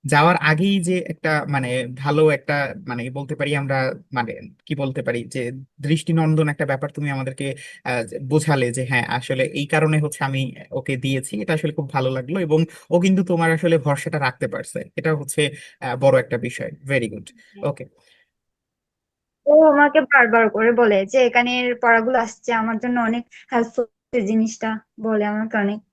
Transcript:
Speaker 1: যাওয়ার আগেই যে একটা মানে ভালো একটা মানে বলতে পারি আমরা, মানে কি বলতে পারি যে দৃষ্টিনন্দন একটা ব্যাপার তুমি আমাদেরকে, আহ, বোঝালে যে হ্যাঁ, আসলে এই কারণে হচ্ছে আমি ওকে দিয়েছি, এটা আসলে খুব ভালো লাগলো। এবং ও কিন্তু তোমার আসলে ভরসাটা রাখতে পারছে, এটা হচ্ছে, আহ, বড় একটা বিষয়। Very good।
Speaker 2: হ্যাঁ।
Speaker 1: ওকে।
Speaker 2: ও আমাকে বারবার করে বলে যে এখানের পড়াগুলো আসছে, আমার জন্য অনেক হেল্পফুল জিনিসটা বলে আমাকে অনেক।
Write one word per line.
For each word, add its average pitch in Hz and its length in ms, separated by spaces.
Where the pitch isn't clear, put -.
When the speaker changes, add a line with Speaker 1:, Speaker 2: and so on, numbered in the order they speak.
Speaker 1:
যাওয়ার 156 300
আগেই 165 440
যে 180 180
একটা 156 500
মানে 127 380
ভালো 147 340
একটা 143 440
মানে 123 240
বলতে 139 240
পারি 143 220
আমরা, 135 380
মানে 117 280
কি 156 80
বলতে 139 280
পারি 120 220
যে 123 280
দৃষ্টিনন্দন 156 680
একটা 147 180
ব্যাপার 139 240
তুমি 147 200
আমাদেরকে, 135 440
আহ, 123 400
বোঝালে 139 480
যে 131 120
হ্যাঁ, 123 240
আসলে 131 360
এই 143 220
কারণে 156 320
হচ্ছে 147 260
আমি 135 300
ওকে 135 260
দিয়েছি, 131 460
এটা - 120
আসলে 151 180
খুব 147 200
ভালো 131 180
লাগলো। 131 300
এবং 160 240
ও 175 100
কিন্তু 190 240
তোমার 165 280
আসলে 165 260
ভরসাটা 143 420
রাখতে 131 280
পারছে, - 360
এটা 160 180
হচ্ছে, 143 360
আহ, 127 160
বড় 131 240
একটা 120 180
বিষয়। 117 320
Very 135 400
good। 107 240
Speaker 2:
হ্যাঁ। - 360
Speaker 1:
ওকে। - 140
Speaker 2:
ও 302 180
আমাকে 294 360
বারবার 233 500
করে 220 220
বলে 208 340
যে 254 200
এখানের 247 480
পড়াগুলো 233 440
আসছে, 233 340
আমার 220 260
জন্য 247 220
অনেক 233 240
হেল্পফুল 233 720
জিনিসটা 220 520
বলে 214 240
আমাকে 214 320
অনেক। 208 220